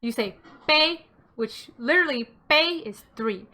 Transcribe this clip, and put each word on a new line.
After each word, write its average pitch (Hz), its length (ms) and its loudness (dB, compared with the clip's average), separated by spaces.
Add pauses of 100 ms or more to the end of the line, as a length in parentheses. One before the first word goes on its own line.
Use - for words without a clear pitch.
You 233 120 -4
say, 208 220 -4 (300)
Bei, 311 380 2 (320)
which - 420 -8
literally, 269 520 0 (180)
Bei 330 380 2
is 208 180 -14 (140)
three. 220 360 -6